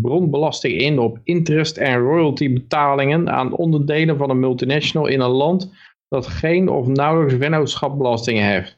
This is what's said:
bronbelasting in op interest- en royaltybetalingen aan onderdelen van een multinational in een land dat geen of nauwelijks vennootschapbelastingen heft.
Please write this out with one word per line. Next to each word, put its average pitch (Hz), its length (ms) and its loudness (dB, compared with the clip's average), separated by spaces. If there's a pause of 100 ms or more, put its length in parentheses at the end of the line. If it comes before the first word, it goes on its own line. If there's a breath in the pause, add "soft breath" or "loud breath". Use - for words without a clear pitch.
bronbelasting 143 720 0
in 135 240 2
op 113 260 0
interest- 160 520 0
en 131 220 0
royaltybetalingen 143 1300 0
aan 131 260 -2
onderdelen 156 600 0
van 139 140 -2
een 131 100 2
multinational 131 640 0
in 135 140 0
een 123 100 2
land 170 400 0 (380 loud breath)
dat 135 180 -4
geen 175 420 0
of 135 180 0
nauwelijks 143 520 2
vennootschapbelastingen 131 1080 0
heft. 95 340 -2